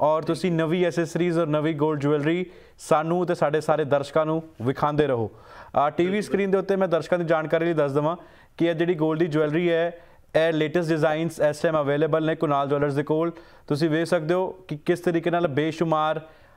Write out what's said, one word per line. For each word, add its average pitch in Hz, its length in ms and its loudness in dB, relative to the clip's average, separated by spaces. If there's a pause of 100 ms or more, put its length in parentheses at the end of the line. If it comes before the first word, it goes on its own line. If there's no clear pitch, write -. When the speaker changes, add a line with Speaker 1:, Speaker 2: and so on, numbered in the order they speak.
Speaker 1:
ਔਰ 156 220 2
ਤੁਸੀਂ 165 300 -2
ਨਵੀਂ 165 340 2
ਐਕਸੈਸਰੀਜ਼ 165 520 0
ਔਰ 170 80 2
ਨਵੀਂ 151 280 0
ਗੋਲਡ 151 260 0
ਜਿਊਲਰੀ 151 460 0 (320)
ਸਾਨੂੰ 165 480 0
ਤੇ 175 80 -2
ਸਾਡੇ 156 260 0
ਸਾਰੇ 151 240 0
ਦਰਸ਼ਕਾਂ 143 420 0
ਨੂੰ 160 160 -2 (200)
ਵਿਖਾਉਂਦੇ 147 440 -2
ਰਹੋ। 117 240 -4 (560)
ਅ, 151 40 0
ਟੀ 175 140 -2
ਵੀ 185 60 -2
Speaker 2:
ਬਿਲਕੁਲ। 202 180 -4
Speaker 1:
ਸਕਰੀਨ 196 220 -2
ਦੇ 196 80 2
ਉੱਤੇ 190 180 -2
ਮੈਂ 190 120 0
ਦਰਸ਼ਕਾਂ 165 300 0
ਦੀ 175 60 -2
ਜਾਣਕਾਰੀ 160 400 0
ਲਈ 170 80 0
ਦੱਸ 143 200 0
ਦੇਵਾਂ 151 240 0 (400)
ਕਿ 170 100 2
ਇਹ 170 80 0
ਜਿਹੜੀ 170 200 0
ਗੋਲਡ 156 240 0
ਦੀ 175 80 2
ਜਿਊਲਰੀ 156 440 0
ਹੈ, 170 300 0 (360)
ਇਹ 160 160 4
ਲੇਟੈਸਟ 156 360 0
ਡਿਜ਼ਾਈਨਸ 160 520 0
ਇਸ 147 200 2
ਟਾਈਮ 160 200 2
ਅਵੇਲੇਬਲ 151 460 2
ਨੇ 160 80 0
ਕੁਨਾਲ 143 340 0
ਜਿਊਲਰਸ 143 260 0
ਦੇ 143 80 0
ਕੋਲ। 160 300 0 (340)
ਤੁਸੀਂ 147 240 0
ਵੇਖ 160 160 0
ਸਕਦੇ 170 280 0
ਹੋ 185 160 0
ਕਿ - 260 -10
ਕਿਸ 175 240 -2
ਤਰੀਕੇ 170 300 0
ਨਾਲ 170 180 2
ਬੇਸ਼ੁਮਾਰ 156 800 0 (280)